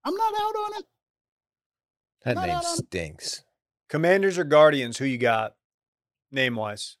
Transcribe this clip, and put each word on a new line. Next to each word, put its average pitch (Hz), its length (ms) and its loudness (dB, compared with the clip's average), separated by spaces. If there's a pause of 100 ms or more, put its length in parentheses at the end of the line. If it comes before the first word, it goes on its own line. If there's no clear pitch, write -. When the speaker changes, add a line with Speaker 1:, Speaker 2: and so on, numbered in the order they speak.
Speaker 1:
I'm 311 100 -4
not 427 200 -2
out 427 200 -2
on 415 240 -4
it. - 60 -14 (1400)
Speaker 2:
That 123 120 0
Speaker 1:
Not 370 100 -4
Speaker 2:
name 359 120 -2
Speaker 1:
out 339 60 -6
on 339 100 -4
it. - 20 -4 (100)
Speaker 2:
stinks. - 560 -10 (460)
Speaker 3:
Commanders 180 500 2
or 180 60 -2
Guardians, 143 540 6
who 135 60 -4
you 131 140 -2
got 113 380 0 (720)
name-wise? 113 720 -4